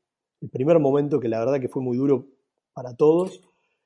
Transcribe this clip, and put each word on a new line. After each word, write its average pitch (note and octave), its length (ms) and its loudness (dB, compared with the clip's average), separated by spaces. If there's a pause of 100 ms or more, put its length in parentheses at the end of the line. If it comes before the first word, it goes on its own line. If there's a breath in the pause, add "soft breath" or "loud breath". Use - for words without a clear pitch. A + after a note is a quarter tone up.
(420)
el A2+ 80 -12
primer D#3 280 2
momento, C#3+ 420 0
que A#2 80 -4
la A2 100 -2
verdad C3 200 -2
que B2 120 -6
fue C3+ 120 -6
muy B2 140 -4
duro C#3 300 0 (480)
para B2 200 -12
todos, E3 460 2 (460)